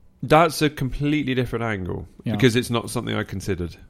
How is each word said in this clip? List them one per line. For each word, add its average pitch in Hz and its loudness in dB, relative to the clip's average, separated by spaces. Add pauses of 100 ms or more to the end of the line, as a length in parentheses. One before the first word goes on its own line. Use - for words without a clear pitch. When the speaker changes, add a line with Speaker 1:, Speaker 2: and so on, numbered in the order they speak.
(220)
Speaker 1:
That's 151 4
a 147 4
completely 143 -2
different 117 -2
angle 95 -6 (160)
Speaker 2:
Yeah. 117 -2
Speaker 1:
because 113 6
it's 123 0
not 117 -2
something 110 -4
I 107 -2
considered. 90 -6 (140)